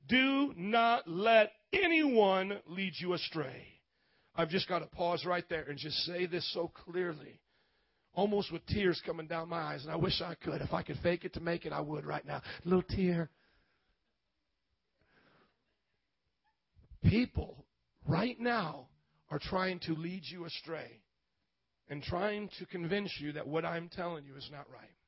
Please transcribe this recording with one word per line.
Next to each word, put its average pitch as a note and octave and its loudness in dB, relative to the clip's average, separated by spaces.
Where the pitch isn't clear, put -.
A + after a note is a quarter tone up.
do C4+ 4
not A#3 4
let G#3+ 6
anyone A3+ 4
lead F3+ -4
you F3+ 0
astray." C#3 -4
I've E3 0
just F3+ 0
gotta E3+ -2
pause F3 0
right F3 0
there D#3+ -4
and C#3 -8
just C#3 -6
say F3 -2
this E3+ -4
so E3+ -2
clearly, E3+ -6
almost G3+ 2
with D#3+ -8
tears F#3 4
coming E3 -6
down E3 -4
my E3+ -2
eyes, D3 -4
and D#3 -8
I D#3+ -2
wish F3+ 2
I F3 -6
could. D3+ -4
If - -2
I E3 -2
could C#3+ -6
fake F3 0
it - -6
to E3 -6
make E3+ -2
it, D3+ -4
I D3 -2
would D3+ -6
right D3 -4
now. D3 -6
Little F3+ 4
tear. F3 2
People - 4
right A3 2
now G3 -2
are D3+ -4
trying F#3 -2
to E3 -2
lead E3+ -6
you E3 -10
astray C#3 -10
and C#3+ -8
trying G#3 -2
to F3+ -10
convince F#3 -4
you D3 -6
that D3 -8
what D#3+ -2
I'm E3+ -4
telling E3+ -8
you C#3 -18
is C#3 -14
not C#3+ -14
right. - -20